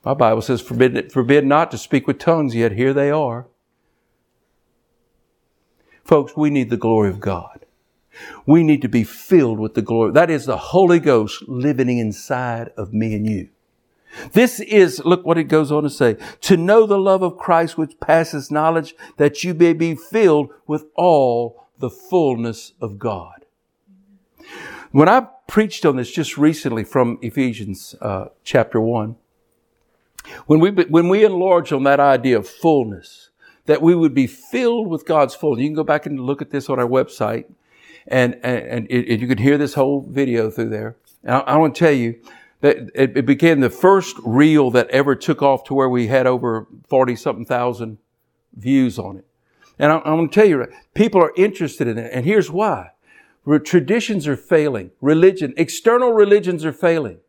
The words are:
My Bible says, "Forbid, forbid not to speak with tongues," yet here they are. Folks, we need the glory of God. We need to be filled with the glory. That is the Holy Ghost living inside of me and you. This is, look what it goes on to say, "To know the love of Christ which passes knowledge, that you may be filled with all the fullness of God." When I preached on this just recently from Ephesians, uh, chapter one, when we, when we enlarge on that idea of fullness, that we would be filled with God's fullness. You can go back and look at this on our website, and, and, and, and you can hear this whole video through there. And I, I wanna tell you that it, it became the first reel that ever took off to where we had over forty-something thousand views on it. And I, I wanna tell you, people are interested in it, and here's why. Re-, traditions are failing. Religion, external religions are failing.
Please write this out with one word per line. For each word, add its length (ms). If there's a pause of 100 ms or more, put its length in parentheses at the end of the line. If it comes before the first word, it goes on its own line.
My 100
Bible 280
says, 180
"Forbid, 500
forbid 340
not 280
to 40
speak 300
with 140
tongues," 340
yet 160
here 240
they 160
are. 380 (2500)
Folks, 320
we 140
need 200
the 60
glory 320
of 100
God. 480 (800)
We 160
need 200
to 60
be 140
filled 560
with 160
the 80
glory. 300
That 180
is 160
the 100
Holy 440
Ghost 480
living 500
inside 760
of 160
me 220
and 120
you. 220 (840)
This 280
is, 460
look 180
what 140
it 60
goes 280
on 120
to 40
say, 300 (240)
"To 160
know 260
the 140
love 240
of 160
Christ 400
which 200
passes 520
knowledge, 440 (220)
that 260
you 120
may 180
be 220
filled 560 (160)
with 180 (100)
all 680 (140)
the 100
fullness 880
of 200
God." 480 (1400)
When 180
I 200 (180)
preached 400
on 100
this 140
just 260
recently 480
from 380
Ephesians, 800
uh, 240 (180)
chapter 360
one, 360 (1300)
when 160
we, 100
when 380
we 160
enlarge 480
on 120
that 140
idea 380
of 100
fullness, 840 (340)
that 160
we 140
would 180
be 140
filled 600
with 180
God's 280
fullness. 280
You 60
can 60
go 100
back 200
and 160
look 220
at 80
this 180
on 100
our 80
website, 600 (600)
and, 360
and, 480
and, 0
and 300
you 60
can 120
hear 180
this 180
whole 320
video 440
through 180
there. 280 (280)
And 120
I, 20
I 180
wanna 160
tell 200
you 280 (400)
that 160 (180)
it, 220
it 100
became 320
the 120
first 520
reel 480
that 200
ever 260
took 260
off 220
to 100
where 140
we 180
had 220
over 400 (200)
forty-something 560
thousand 540 (560)
views 460
on 160
it. 100 (520)
And 120
I, 60
I 160
wanna 160
tell 180
you, 220 (260)
people 260
are 160
interested 520
in 100
it, 140
and 120
here's 260
why. 400 (540)
Re-, 140
traditions 680
are 80
failing. 640
Religion, 560
external 560
religions 520
are 80
failing. 460 (100)